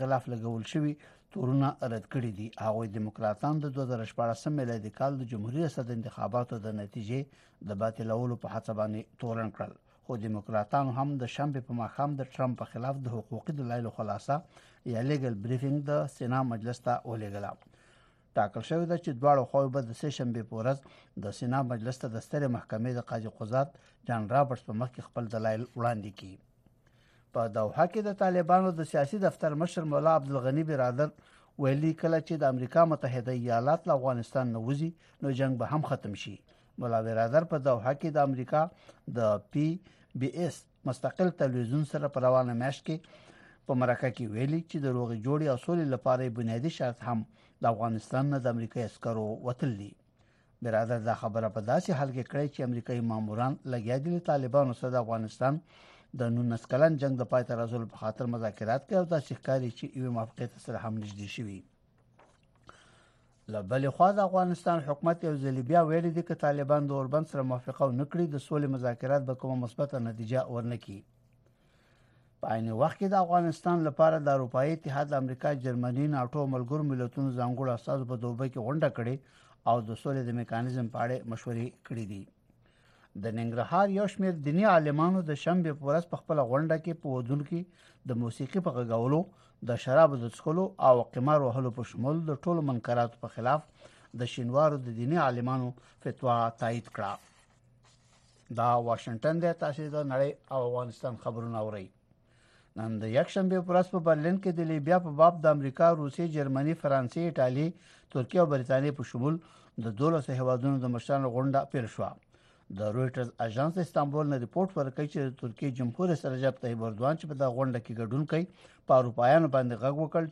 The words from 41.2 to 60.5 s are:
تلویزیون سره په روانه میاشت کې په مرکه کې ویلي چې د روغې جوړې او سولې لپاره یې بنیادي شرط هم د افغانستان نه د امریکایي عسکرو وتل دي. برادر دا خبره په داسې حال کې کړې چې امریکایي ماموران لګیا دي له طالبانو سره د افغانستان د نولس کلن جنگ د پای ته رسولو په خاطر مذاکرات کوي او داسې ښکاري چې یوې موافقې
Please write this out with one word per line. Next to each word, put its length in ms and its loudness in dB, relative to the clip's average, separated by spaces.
تلویزیون 540 0
سره 240 -2
په 100 0
روانه 320 4
میاشت 280 -4
کې 360 -8
په 160 0
مرکه 340 2
کې 80 -6
ویلي 260 0
چې 140 -6
د 20 0
روغې 280 -2
جوړې 280 2
او 120 2
سولې 300 2
لپاره 280 2
یې 160 -2
بنیادي 380 -2
شرط 320 -4
هم 160 -2
د 100 2
افغانستان 600 0
نه 120 0
د 100 2
امریکایي 320 -4
عسکرو 400 -4
وتل 320 -2
دي. 100 -12
برادر 360 0
دا 140 2
خبره 340 -2
په 40 -4
داسې 280 2
حال 180 -2
کې 140 -4
کړې 240 0
چې 140 -4
امریکایي 420 -2
ماموران 420 -2
لګیا 320 -2
دي 100 -2
له 160 -4
طالبانو 500 2
سره 140 -4
د 100 4
افغانستان 560 -2
د 140 2
نولس 380 0
کلن 320 6
جنگ 160 2
د 100 -4
پای 160 2
ته 140 -4
رسولو 340 -4
په 80 -14
خاطر 320 -4
مذاکرات 540 -2
کوي 100 2
او 160 2
داسې 240 -2
ښکاري 400 -2
چې 60 -10
یوې 180 -4
موافقې 360 -6